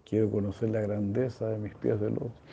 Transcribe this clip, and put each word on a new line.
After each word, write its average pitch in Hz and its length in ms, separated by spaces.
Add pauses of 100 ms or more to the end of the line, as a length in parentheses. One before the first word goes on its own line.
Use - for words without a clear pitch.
"Quiero 107 220
conocer 101 400
la 110 100
grandeza 107 680
de 110 100
mis 104 160
pies 117 260
de 107 100
loto". 113 220 (200)